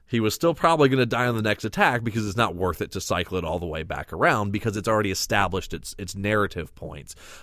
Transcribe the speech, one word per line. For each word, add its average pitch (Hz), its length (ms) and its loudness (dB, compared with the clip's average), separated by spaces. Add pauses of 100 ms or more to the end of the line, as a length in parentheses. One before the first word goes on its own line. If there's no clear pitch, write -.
He 117 140 0
was 107 140 2
still 165 200 2
probably 160 340 6
gonna 127 180 4
die 120 200 0
on 123 80 2
the 110 80 0
next 107 220 0
attack 123 400 2
because 110 240 -2
it's 95 80 -6
not 107 180 0
worth 87 260 -2
it 98 120 -4
to 98 80 -4
cycle 90 360 -2
it 87 80 -2
all 82 140 -2
the 87 80 -4
way 80 160 -4
back 73 300 -8
around 107 400 2
because 104 240 -2
it's 101 100 -4
already 107 240 2
established 92 640 0
its, - 240 -12
its 98 160 -10
narrative 98 600 -2
points. 76 400 -14 (260)